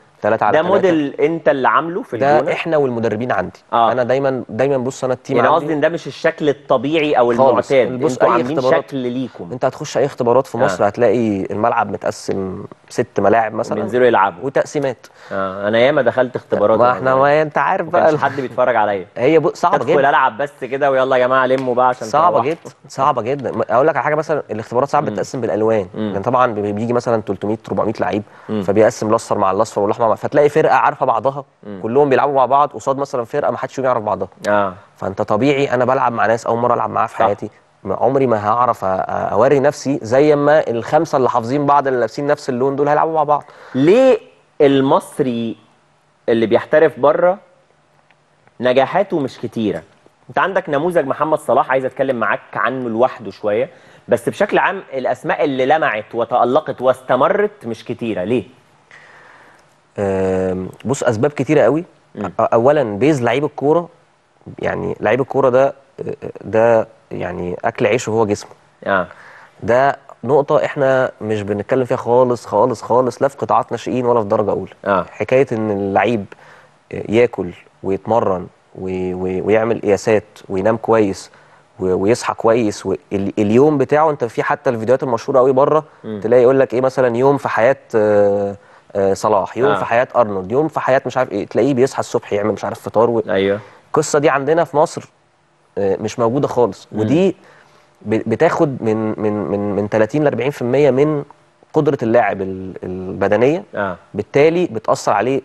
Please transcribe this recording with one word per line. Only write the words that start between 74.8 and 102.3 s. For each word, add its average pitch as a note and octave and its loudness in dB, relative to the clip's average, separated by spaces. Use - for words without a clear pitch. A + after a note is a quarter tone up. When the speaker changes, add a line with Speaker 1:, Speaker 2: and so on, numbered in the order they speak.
Speaker 2:
آه. F#2+ 0
Speaker 1:
حكايه C3 0
ان A2 -2
اللعيب G2 0
ياكل G2 0
ويتمرن G2 -2
و-، F#2 -6
و-، F#2 -4
ويعمل A2 0
قياسات G#2 0
وينام G#2+ 0
كويس A2 0
و-، F#2+ -4
ويصحى G2+ 0
كويس، A2+ 0
وال-، F#2+ -2
اليوم B2 4
بتاعه، D3 2
انت C#3+ -4
في A#2+ -4
حتى - -4
الفيديوهات A#2+ 0
المشهوره C3 0
قوي C3 6
بره D3 2
Speaker 2:
مم. A2 -10
Speaker 1:
تلاقي A#2+ 4
يقول C3+ 4
لك B2+ 0
ايه A#2+ 0
مثلًا، B2+ 0
يوم C3+ 2
في A#2+ -6
حياه، B2+ 2
آه، G2+ 2
آه، G2 2
صلاح، G#2 0
يوم C3 2
Speaker 2:
آه. G#2 0
Speaker 1:
في - -6
حياه A#2 0
ارنولد، G2+ 0
يوم D3 0
في D3+ -6
حياه C3 0
مش C3 -6
عارف B2+ -2
ايه، G2 -4
تلاقيه C3+ 0
بيصحى B2+ 0
الصبح - -4
يعمل G#2 0
مش G2 -8
عارف G#2 -8
فطار A#2 2
و- A2+ 0
Speaker 2:
ايوه. G2 0
Speaker 1:
القصه D3+ 0
دي D3+ 2
عندنا C#3+ 2
في D3 -4
مصر، - -2
آه، G2 0
مش G#2+ -6
موجوده B2+ 0
خالص. A2+ -2
Speaker 2:
مم. G#2+ -6
Speaker 1:
ودي D3+ 2
ب-، G#2+ -4
بتاخد D#3 0
من، A2 -2
من، G#2+ 0
من، G2+ -2
من G#2 -2
تلاتين A2 0
ل D3 2
اربعين B2 -2
في - -12
المية C3 2
من C#3+ 0
قدره D3+ 0
اللاعب A2 2